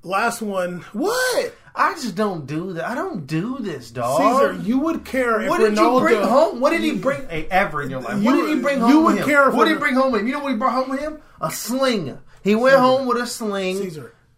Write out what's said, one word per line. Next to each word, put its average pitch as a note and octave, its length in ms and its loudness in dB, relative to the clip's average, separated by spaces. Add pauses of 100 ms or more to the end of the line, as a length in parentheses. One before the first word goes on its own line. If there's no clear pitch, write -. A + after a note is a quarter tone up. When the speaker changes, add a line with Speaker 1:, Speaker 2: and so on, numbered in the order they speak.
Speaker 1:
Last G3+ 360 -2
one. F3+ 420 -4 (100)
What? A4 600 -2 (200)
Speaker 2:
I D#4 200 0
just B3+ 200 -8
don't F3+ 320 -4
do E3+ 280 -6
that. E3 100 -6
I G3 100 -6
don't C#4+ 320 -6
do F#3+ 320 -4
this, C#3+ 320 -10
dog. B2 280 -2
Speaker 1:
Caesar, G#3+ 340 4 (100)
you A3+ 160 0
would D#4+ 260 -2
care A#3+ 380 0
if - 80 -2
Speaker 2:
What B3 80 0
did A3 160 4
Speaker 1:
Ronaldo A3+ 200 4
Speaker 2:
you B3+ 60 6
bring A3 220 4
home? C4+ 380 2
What C#4+ 100 4
did E4 100 0
he D#4+ 80 0
Speaker 1:
you C#4 80 -2
Speaker 2:
bring? C4 320 -4
Hey, D#3+ 220 -6
ever F#3 320 0
in C3+ 80 -6
your C3 100 -8
life. B2 180 -4
Speaker 1:
you G3+ 60 0
Speaker 2:
What B3+ 120 4
did D#4 200 0
he A#3+ 60 0
bring C#4 160 0
Speaker 1:
you A#3 80 0
Speaker 2:
home D4+ 180 6
Speaker 1:
would E4 100 4
Speaker 2:
with - 80 0
him? - 60 -2
Speaker 1:
care C#4+ 200 6
if - 60 0
Speaker 2:
What A#3+ 100 4
did D#4+ 60 4
he D#4 40 2
Speaker 1:
Ron- - 80 -6
Speaker 2:
bring C#4+ 120 0
home C4 180 2
with G#3+ 100 0
him? G#3+ 60 -2
You C4+ 60 -2
know D4 100 -6
what C4+ 80 -2
he A3 60 -2
brought B3 140 0
home C4 180 -2
with C4+ 100 -4
him? D4+ 180 -8 (220)
A - 100 -6
sling. A3+ 680 -4 (260)
He G3+ 100 4
went B3+ 200 4
Speaker 1:
Caesar. C4+ 80 8
Speaker 2:
home C4 240 2
with A#3 120 0
a B3 80 -4
sling. G3 520 -4
Speaker 1:
Caesar. D#3 340 -10 (260)